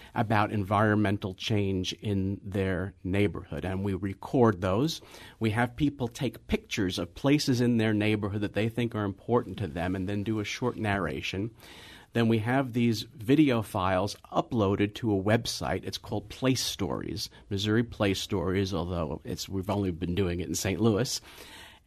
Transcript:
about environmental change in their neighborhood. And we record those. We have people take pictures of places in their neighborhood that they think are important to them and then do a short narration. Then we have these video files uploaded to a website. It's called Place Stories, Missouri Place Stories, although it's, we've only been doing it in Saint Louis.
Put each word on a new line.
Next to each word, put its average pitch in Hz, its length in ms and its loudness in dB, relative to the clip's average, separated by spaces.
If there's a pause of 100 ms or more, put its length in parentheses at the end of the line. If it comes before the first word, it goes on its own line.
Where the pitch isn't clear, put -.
(140)
about 107 380 2
environmental 104 840 2
change 95 680 -2
in 98 420 -2
their 95 500 -2 (100)
neighborhood. 92 600 0
And 95 200 -4
we 101 100 -2
record 98 680 2
those. 107 380 0 (400)
We 110 120 0
have 120 240 0
people 139 320 -2
take - 400 -6
pictures 98 520 -2
of 87 160 -6
places 139 460 2
in 120 160 4
their 110 160 2
neighborhood 104 480 0
that 101 120 -4
they 107 140 0
think 117 260 -2
are 107 120 -2
important 101 540 -2
to 101 80 -2
them 87 280 -2
and 95 140 -2
then 101 140 -2
do 110 160 -2
a 104 40 -2
short - 320 -4
narration. 98 760 -2 (600)
Then 117 160 2
we 113 120 4
have 123 340 0
these 117 300 2 (120)
video 123 460 4
files 95 560 0 (160)
uploaded 104 600 2
to 110 220 0
a 95 60 0
website. 104 600 0
It's 95 140 -8
called 104 280 -6
Place - 340 0
Stories, 62 680 -4 (200)
Missouri 107 340 2
Place 101 360 0
Stories, 95 540 0
although 87 500 -2
it's, - 240 -8
we've 98 220 -4
only 98 220 0
been 87 240 -4
doing 90 260 0
it 78 60 -6
in 78 80 -4
Saint 95 260 -2
Louis. 113 400 2 (640)